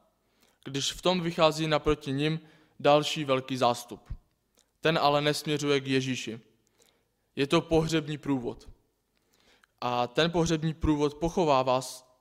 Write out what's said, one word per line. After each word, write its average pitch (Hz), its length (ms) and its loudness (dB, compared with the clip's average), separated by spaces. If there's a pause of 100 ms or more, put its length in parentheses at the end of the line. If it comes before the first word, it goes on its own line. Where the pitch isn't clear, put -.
(640)
když 135 280 -4
v - 100 -14
tom 180 180 2
vychází 160 460 0
naproti 151 460 -2
nim 156 280 -2 (380)
další 147 460 4
velký 131 320 -2
zástup. 120 580 -2 (680)
Ten 160 180 2
ale 147 220 4
nesměřuje 147 600 0
k 135 60 -12
Ježíši. 127 540 -4 (960)
Je 139 100 0
to 165 140 2
pohřební 160 580 0
průvod. 123 500 -4 (1120)
A 123 260 -2
ten 160 240 0
pohřební 160 440 0
průvod 147 400 0
pochovává 135 680 2
s-, - 240 -14 (160)